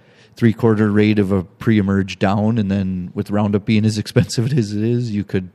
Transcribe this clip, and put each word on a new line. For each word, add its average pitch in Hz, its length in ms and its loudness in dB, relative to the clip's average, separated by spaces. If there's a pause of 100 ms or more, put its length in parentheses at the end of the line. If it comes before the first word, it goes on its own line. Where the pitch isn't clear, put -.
(360)
three-quarter 110 540 2
rate 107 280 4
of 95 140 2
a 95 120 2
pre-emerge 98 760 0
down, 107 380 0
and 101 140 -2
then 92 440 -4
with 98 160 -6
Roundup 104 360 0
being 107 180 2
as 107 140 0
<laughs> 104 60 -4
expensive 120 520 0
as 104 160 0
it 104 100 -4
is, 120 280 -2
you 104 140 -2
could 92 300 -6